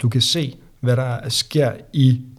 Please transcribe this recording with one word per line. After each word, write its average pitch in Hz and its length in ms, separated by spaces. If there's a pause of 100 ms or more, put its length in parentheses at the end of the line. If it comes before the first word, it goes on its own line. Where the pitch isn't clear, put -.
du 123 60
kan 123 120
se, 139 360 (240)
hvad 120 160
der 123 320
sker 139 440 (200)
i 131 280 (180)